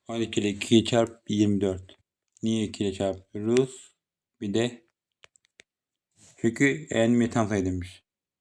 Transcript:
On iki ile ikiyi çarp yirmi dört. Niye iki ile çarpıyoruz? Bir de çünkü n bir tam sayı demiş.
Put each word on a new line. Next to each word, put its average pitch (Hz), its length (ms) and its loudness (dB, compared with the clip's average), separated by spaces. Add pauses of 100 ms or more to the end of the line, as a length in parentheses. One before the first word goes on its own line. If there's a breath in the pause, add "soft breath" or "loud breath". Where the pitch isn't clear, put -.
On 117 140 -6
iki 107 200 -2
ile 104 80 0
ikiyi 107 360 4
çarp - 440 0
yirmi 104 320 2
dört. 95 360 -4 (460)
Niye 110 200 0
iki 104 200 -6
ile 95 100 -2
çarpıyoruz? 104 1000 -2 (460)
Bir 101 120 -4
de 120 340 -2 (1500)
çünkü 139 540 0
n 117 280 4
bir 117 120 0
tam 113 160 0
sayı 98 180 -2
demiş. 92 380 -6 (380)